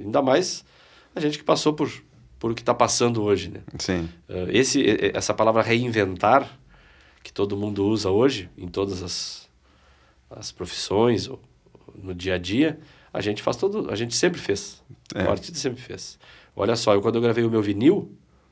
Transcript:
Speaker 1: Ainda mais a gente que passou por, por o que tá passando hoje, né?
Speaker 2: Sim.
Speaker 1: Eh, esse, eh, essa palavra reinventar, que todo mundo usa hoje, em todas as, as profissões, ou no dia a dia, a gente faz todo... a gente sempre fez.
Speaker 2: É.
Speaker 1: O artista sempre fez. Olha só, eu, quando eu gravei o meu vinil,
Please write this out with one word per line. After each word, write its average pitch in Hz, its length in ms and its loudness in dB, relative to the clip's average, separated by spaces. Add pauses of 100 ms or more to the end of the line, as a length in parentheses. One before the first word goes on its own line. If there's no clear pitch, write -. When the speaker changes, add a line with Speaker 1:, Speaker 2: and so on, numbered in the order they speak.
Speaker 1:
Ainda 120 160 2
mais 135 420 2 (520)
a - 40 -8
gente 151 180 -2
que - 60 -20
passou 151 300 2
por, 147 180 -2 (460)
por 117 140 -4
o - 20 -4
que - 100 -10
tá 123 100 4
passando 120 500 2
hoje, 95 260 2
né? - 120 -14 (180)
Speaker 2:
Sim. 87 280 -2 (220)
Speaker 1:
Eh, 92 220 -6
esse, 131 360 4
eh, 101 280 2
essa 101 180 -2
palavra 110 300 4
reinventar, 113 960 2 (640)
que - 100 -20
todo 101 240 -2
mundo 101 300 0
usa 104 240 0
hoje, 107 440 2
em 92 120 -12
todas 95 340 -4
as, - 480 -10 (800)
as - 220 -16
profissões, 101 760 0
ou - 140 -14 (540)
no 95 180 -12
dia 90 220 -4
a - 20 0
dia, 123 400 -2 (340)
a - 100 -6
gente 104 200 -4
faz - 140 -2
todo... 202 340 -2
a 104 60 -4
gente 120 180 -6
sempre 180 260 0
fez. - 440 -8 (320)
Speaker 2:
É. 98 80 -2
Speaker 1:
O 101 80 2
artista 151 260 -6
sempre 127 240 -6
fez. - 380 -16 (360)
Olha 107 200 0
só, 110 180 2
eu, 98 80 4
quando 110 140 0
eu 117 60 0
gravei 117 220 2
o 113 60 2
meu 110 140 2
vinil, 104 480 4 (400)